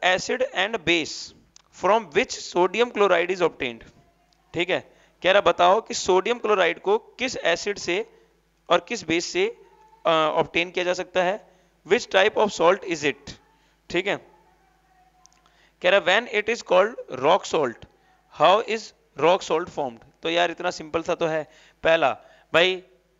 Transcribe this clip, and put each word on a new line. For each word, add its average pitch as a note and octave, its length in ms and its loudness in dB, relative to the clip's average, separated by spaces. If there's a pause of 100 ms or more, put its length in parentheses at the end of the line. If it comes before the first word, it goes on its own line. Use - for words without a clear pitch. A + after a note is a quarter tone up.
acid F#3+ 380 0 (140)
and G#3 200 -2 (100)
base E3 280 0 (600)
from G#3 340 2
which G#3+ 320 -2
sodium F#3+ 480 0
chloride F3+ 400 2
is F#3+ 100 -2
obtained। B2+ 420 -4 (680)
ठीक F3 160 -4
है, D#3+ 100 0 (440)
कह F3 80 4
रहा G3+ 100 6
बताओ F3 400 4
कि A3+ 120 -12
सोडियम G3 460 0
क्लोराइड F#3+ 400 0
को G3+ 180 0
किस - 400 -8
एसिड F#3 400 -4
से F3 200 -4 (720)
और F3 200 2
किस F#3+ 180 -8
बेस E3 180 -2
से, F#3+ 220 -2 (580)
अ, - 40 2
ऑब्टेन D#3+ 640 0
किया F3 140 -4
जा F3+ 80 -2
सकता F3+ 300 -4
है, G3 160 -2 (460)
which G3+ 260 0
type G3+ 260 2
of G#3+ 160 0
salt F3+ 360 2
is D#3 160 -6
it। - 280 -6 (560)
ठीक F#3 180 -4
है, F#3+ 80 -2 (1700)
कह F3 80 2
रहा G3 120 4
when G3 340 0
it G#3 140 -2
is A#3 180 -4
called F#3 560 0
rock F3+ 220 4
salt, C#3 400 -2 (500)
how E3+ 200 6 (140)
is A3 180 -6 (300)
rock E3+ 260 2
salt E3+ 260 -4
formed। B2 340 -10 (180)
तो E3 80 -6
यार E3+ 220 0
इतना F3 200 -6
सिंपल D#3+ 320 -6
सा E3+ 120 -4
तो E3+ 100 -4
है। D#3 180 -2 (400)
पहला D#3+ 280 2 (420)
भाई F3+ 280 2 (380)